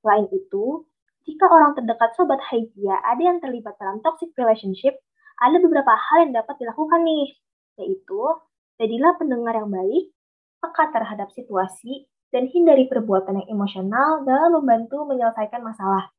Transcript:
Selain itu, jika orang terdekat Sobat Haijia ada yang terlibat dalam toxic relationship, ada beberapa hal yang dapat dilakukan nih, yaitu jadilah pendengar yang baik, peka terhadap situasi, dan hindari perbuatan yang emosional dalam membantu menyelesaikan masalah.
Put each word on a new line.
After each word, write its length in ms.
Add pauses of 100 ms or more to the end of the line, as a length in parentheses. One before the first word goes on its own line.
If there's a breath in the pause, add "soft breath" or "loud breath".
Selain 320
itu, 480 (400)
jika 240
orang 320
terdekat 400
Sobat 320
Haijia 480
ada 240
yang 160
terlibat 400
dalam 240
toxic 320
relationship, 640 (400 soft breath)
ada 240
beberapa 320
hal 320
yang 80
dapat 240
dilakukan 480
nih, 240 (480)
yaitu 440 (600)
jadilah 400
pendengar 320
yang 160
baik, 400 (480)
peka 320
terhadap 400
situasi, 800 (240)
dan 160
hindari 400
perbuatan 520
yang 120
emosional 720
dalam 320
membantu 480
menyelesaikan 560
masalah. 560